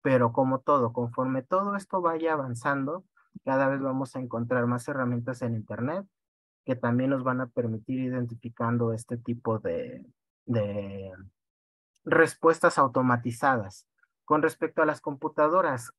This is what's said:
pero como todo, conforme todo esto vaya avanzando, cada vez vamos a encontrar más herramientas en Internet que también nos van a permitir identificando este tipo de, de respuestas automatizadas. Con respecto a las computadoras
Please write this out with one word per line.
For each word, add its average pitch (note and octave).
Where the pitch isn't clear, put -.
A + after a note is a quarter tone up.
pero B2
como C3
todo, B2+
conforme B2+
todo G3+
esto G3
vaya E3
avanzando, C#3
cada C3+
vez C3+
vamos C3
a -
encontrar A#2+
más B2
herramientas B2
en A#2
Internet A#2+
que C3
también B2
nos C3+
van B2+
a C3
permitir A#2+
identificando A#2+
este A#2
tipo A#2
de, E2
de G2+
respuestas D#3+
automatizadas. B2
Con D3+
respecto D#3+
a D#3
las D3+
computadoras D3+